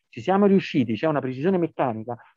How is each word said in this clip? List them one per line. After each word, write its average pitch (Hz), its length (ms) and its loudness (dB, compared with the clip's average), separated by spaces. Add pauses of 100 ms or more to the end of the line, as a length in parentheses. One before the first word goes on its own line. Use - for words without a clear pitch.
(100)
Ci - 100 -16
siamo 196 260 2
riusciti, 151 480 2
c'è 107 120 -4
una 151 140 0
precisione 131 360 -2
meccanica, 120 600 -4 (200)